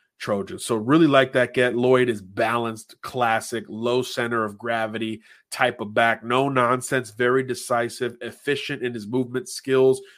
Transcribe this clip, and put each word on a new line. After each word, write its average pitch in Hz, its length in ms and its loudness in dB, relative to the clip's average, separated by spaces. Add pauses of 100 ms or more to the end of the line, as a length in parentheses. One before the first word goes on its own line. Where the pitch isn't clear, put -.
(180)
Trojans. 104 460 -4
So 123 100 -2
really 139 320 6
like 135 280 4
that 123 200 2
get. 123 220 2
Lloyd 127 320 4
is 107 120 -2
balanced, 110 840 -4
classic, 113 680 -2
low 120 340 0
center 117 420 -2
of 101 140 -8
gravity 110 640 -4 (280)
type 123 300 0
of 107 140 -8
back. 117 300 2
No 127 240 2
nonsense, 127 640 0
very 123 340 0
decisive, 120 760 -4
efficient 135 640 -6
in 123 120 -4
his 107 120 -10
movement 123 420 -4
skills, 131 520 2 (180)